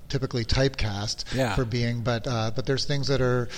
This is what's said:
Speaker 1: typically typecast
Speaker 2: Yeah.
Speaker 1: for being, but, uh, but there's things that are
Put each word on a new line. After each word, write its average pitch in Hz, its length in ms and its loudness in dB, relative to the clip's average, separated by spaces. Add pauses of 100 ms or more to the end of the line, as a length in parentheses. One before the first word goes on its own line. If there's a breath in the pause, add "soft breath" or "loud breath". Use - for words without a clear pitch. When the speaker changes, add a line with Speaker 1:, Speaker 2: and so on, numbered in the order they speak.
Speaker 1:
typically 131 360 -2
typecast 107 800 0 (100)
Speaker 2:
Yeah. 123 220 0
Speaker 1:
for 135 80 2
being, 120 380 0
but, 117 260 0
uh, 113 260 0
but 127 120 0
there's 135 180 0
things 139 240 0
that 135 120 2
are 123 380 2